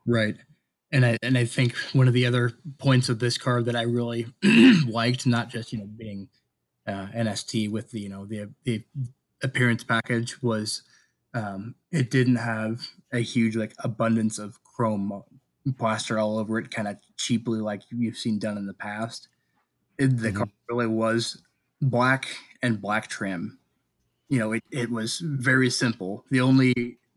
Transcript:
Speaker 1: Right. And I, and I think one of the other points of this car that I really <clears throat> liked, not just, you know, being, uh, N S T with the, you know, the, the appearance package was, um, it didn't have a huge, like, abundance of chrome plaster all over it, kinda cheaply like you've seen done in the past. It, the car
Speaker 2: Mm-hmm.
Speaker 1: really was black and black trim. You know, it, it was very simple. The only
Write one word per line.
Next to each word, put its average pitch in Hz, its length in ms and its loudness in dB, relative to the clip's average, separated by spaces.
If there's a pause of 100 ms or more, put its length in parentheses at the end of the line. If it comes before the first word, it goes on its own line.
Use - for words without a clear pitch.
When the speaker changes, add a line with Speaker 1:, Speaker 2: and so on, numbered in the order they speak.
Speaker 1:
Right. 113 320 2 (540)
And 131 140 4
I, 117 180 2
and 127 140 2
I 120 80 4
think 120 300 0 (180)
one 131 140 6
of 120 60 6
the 123 120 4
other 120 280 2 (240)
points 127 320 4
of 113 100 0
this 120 180 0
car 123 260 0
that 120 120 -2
I 117 60 -2
really 117 460 -2 (160)
<clears throat> 220 440 8
liked, 117 380 0
not 117 240 2
just, 113 240 -10
you 107 60 -6
know, 101 80 -12
being, 107 420 -12 (580)
uh, 98 260 -8
N 113 140 -2
S 101 160 -4
T 110 240 -2
with 104 240 -6
the, 110 100 -8
you 101 80 -10
know, 98 160 -12
the, 104 260 -10 (120)
the 113 200 -4 (600)
appearance 127 400 0
package 117 600 -4
was, 107 400 -4 (500)
um, 104 420 -8 (160)
it 143 200 0
didn't 127 260 4
have 113 500 -4 (260)
a 120 60 -2
huge, 113 380 0
like, 107 220 -4
abundance 113 600 0
of 104 240 -14
chrome 101 600 -4 (540)
plaster 110 420 -2
all 107 200 0
over 110 200 -2
it, 120 120 -10
kinda 104 280 -6 (180)
cheaply 113 420 -2
like 107 320 -6
you've 120 260 -4
seen 107 220 -2
done 104 180 -4
in 101 100 -8
the 98 60 -10
past. 110 560 -10 (680)
It, 131 200 2
the 110 160 -2
car 107 120 -2
Speaker 2:
Mm-hmm. - 100 -20 (140)
Speaker 1:
really 120 180 0
was 113 560 -2 (380)
black 127 460 2 (340)
and 113 200 0
black 104 260 -2
trim. - 520 -6 (720)
You 131 100 2
know, 110 140 -2
it, 113 180 -4
it 120 200 -4
was 113 280 -4
very 131 520 2
simple. 110 600 -2
The 131 100 2
only 127 580 4 (180)